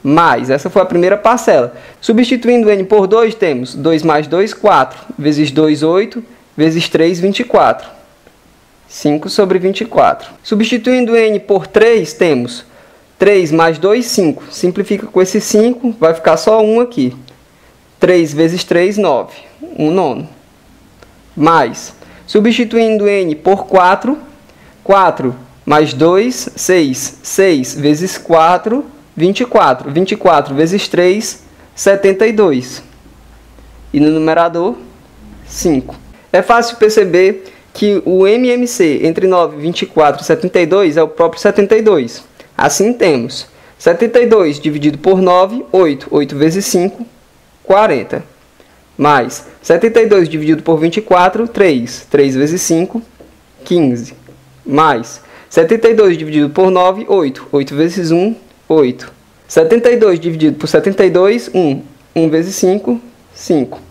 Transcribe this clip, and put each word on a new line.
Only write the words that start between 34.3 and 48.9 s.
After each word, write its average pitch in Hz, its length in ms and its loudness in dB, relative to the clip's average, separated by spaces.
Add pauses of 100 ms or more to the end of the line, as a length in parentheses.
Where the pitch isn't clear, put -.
cinco. - 500 -4 (360)
É 180 100 2
fácil 233 360 0
perceber 190 680 2 (280)
que 202 320 -2
o 185 200 2
M 240 240 2
M 247 160 0
C 175 380 0
entre 165 240 0
nove, 170 300 0
vinte 160 240 -6
e 202 40 -4
quatro 147 360 0
e - 40 -14
setenta 180 360 0
e 170 40 2
dois 170 300 0
é 160 80 2
o 156 60 0
próprio 165 320 -2
setenta 202 340 2
e 226 60 2
dois. 170 420 0 (340)
Assim 196 360 0
temos 151 540 -2 (300)
setenta 220 440 2
e 240 40 2
dois 185 320 2
dividido 147 400 -2
por 190 240 2
nove, 190 520 2
oito. 156 380 0
Oito 147 260 -2
vezes 160 280 0
cinco, 190 400 -2 (560)
quarenta. 185 600 0 (760)